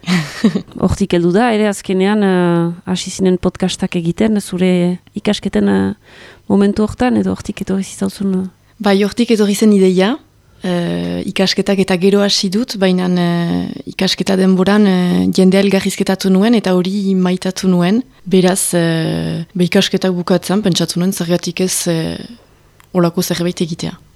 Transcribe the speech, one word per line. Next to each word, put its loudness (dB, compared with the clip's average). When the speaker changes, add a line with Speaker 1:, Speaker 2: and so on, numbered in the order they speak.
Speaker 1:
<laughs> -2
Speaker 2:
Hortik 0
heldu 2
da, 2
ere 0
azkenean, 0
eh, 2
hasi -4
zinen 0
podcastak -4
egiten, 0
zure -2
ikasketen, -2
eh, 0
momentu 2
hortan, 0
edo 0
hortik -8
etorri -2
zitzauzun, -4
eh? -6
Speaker 1:
Bai, 2
hortik 2
etorri 2
zen 4
ideia, 4
eh, -4
ikasketak 0
eta 0
gero 4
hasi -2
dut, -4
baina, 0
eh, 0
ikasketa -2
denboran, 4
eh, 2
jendea 4
elgarrizketatu 0
nuen, 4
eta 0
hori 0
maitatu -2
nuen. 2
Beraz, 2
eh, -2
be, 2
ikasketak 0
bukatzen, -2
pentsatu -2
nuen, 0
zergatik -4
ez, -2
eh, -4
olako 0
zerbait -4
egitea. -6